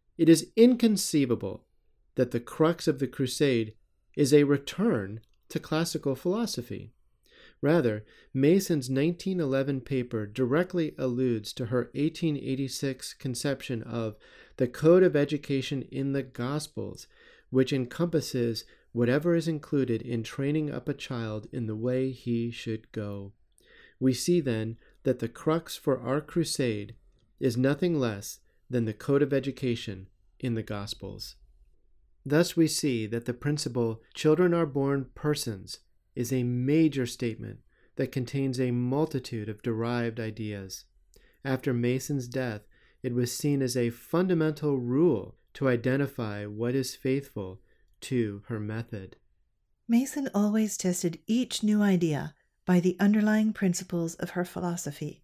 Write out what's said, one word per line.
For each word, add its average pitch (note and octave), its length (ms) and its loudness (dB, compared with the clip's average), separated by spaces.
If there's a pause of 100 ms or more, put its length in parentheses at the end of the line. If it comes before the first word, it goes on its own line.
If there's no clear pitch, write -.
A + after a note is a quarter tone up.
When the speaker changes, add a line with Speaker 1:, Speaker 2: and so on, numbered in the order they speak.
(180)
Speaker 1:
It E3 120 6
is D#3+ 260 8
inconceivable D#3+ 1120 4 (480)
that B2 160 2
the A#2+ 80 -2
crux E3 480 0
of D3+ 100 2
the C3+ 100 -2
crusade B2 680 0 (400)
is C#3+ 180 4
a D3 120 10
return C#3 760 0 (280)
to D#3+ 100 -4
classical D#3 560 -2
philosophy. F3+ 760 -4 (680)
Rather, C3 460 2 (300)
Mason's D3+ 520 4
nineteen E3+ 520 0
eleven C3+ 420 0
paper B2 460 -4
directly D3 680 0
alludes B2 580 -2
to B2+ 140 -6
her A#2+ 280 0
eighteen D#3 420 -2
eighty-six C3 760 -6
conception C3 680 -4
of A2+ 340 -6 (420)
the B2+ 100 2
code E3 340 6
of E3+ 140 4
education C#3+ 680 0
in C3+ 320 -4
the C#3 80 -2
Gospels, B2+ 840 -8 (420)
which C3 240 2
encompasses B2+ 880 -2 (280)
whatever C#3+ 440 2
is D#3+ 120 0
included C3+ 560 0
in B2 180 -4
training D3 480 -2
up - 180 -8
a D3 60 -2
child A2 580 -8
in A#2+ 140 -6
the G#2+ 100 -4
way B2+ 360 -2
he A#2 400 -2
should A2+ 400 -8
go. G2+ 420 -8 (680)
We C3 140 4
see, F3 260 2
then, A2+ 380 -2 (240)
that B2+ 160 0
the A#2 120 -4
crux - 460 -2
for C3 240 -2
our B2+ 220 -2
crusade B2 760 -2 (440)
is B2+ 180 0
nothing D3 420 2
less G#2+ 400 -4 (300)
than A#2+ 160 0
the G#2+ 80 -4
code C#3 300 2
of C3+ 100 0
education B2 760 -4 (300)
in B2 140 -4
the A2 80 -4
Gospels. G2+ 760 -10 (840)
Thus D#3 320 2
we E3 120 6
see B2 400 0
that A#2 180 -4
the B2+ 80 -2
principle, A#2+ 720 -2 (100)
"Children E3+ 400 4
are E3+ 140 2
born C#3 380 0 (100)
persons," A#2 640 -4 (340)
is B2 200 -4
a B2+ 80 2
major C3+ 640 2
statement A2 540 -8 (360)
that C3+ 160 -2
contains C3+ 480 -2
a B2+ 120 0
multitude B2 760 -2
of G#2+ 140 -10
derived A#2 580 -2
ideas. G#2+ 680 -8 (600)
After C3 300 0
Mason's B2 520 -2
death, B2 380 -4 (380)
it B2 100 -4
was A#2+ 180 0
seen C#3+ 300 0
as C3 160 0
a A#2+ 140 2
fundamental D#3 880 0
rule B2 580 2 (160)
to C#3 140 -2
identify B2 800 0
what A2+ 260 -4
is C3 220 -2
faithful C3 640 -4 (400)
to G#2+ 460 -2
her A2+ 120 -6
method. G#2+ 560 -8 (720)
Speaker 2:
Mason C4 460 0
always G#3 420 2
tested F3 520 -2
each A#3 340 0
new G#3 220 2
idea E3 500 2 (320)
by F3+ 140 6
the F3+ 200 0
underlying G#3+ 540 4
principles F3 600 -2
of - 160 -6
her F3+ 120 -2
philosophy. E3+ 800 -6